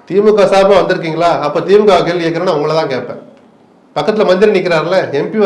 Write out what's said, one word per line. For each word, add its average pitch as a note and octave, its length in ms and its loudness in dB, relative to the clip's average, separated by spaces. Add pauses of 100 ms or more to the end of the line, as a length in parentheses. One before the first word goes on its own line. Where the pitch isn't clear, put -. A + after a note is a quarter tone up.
தி E3+ 140 -2
மு G#3+ 140 4
க G3+ 160 4
சார்பா G3 280 2
வந்திருக்கீங்களா? E3 500 -2 (140)
அப்ப D3+ 220 -4
தி F#3+ 120 4
மு G#3+ 100 2
க F3+ 180 4
கேள்வி F3 180 -4
கேட்கறேன்னா E3 320 -2
உங்களை D#3 220 -2
தான் D3+ 160 -4
கேட்பேன். - 260 -10 (760)
பக்கத்துல G#3+ 340 -2
மந்திரி G3 280 4
நிக்கிறாருல, E3+ 400 -2 (220)
எம் F3 140 -6
பி A3 120 -2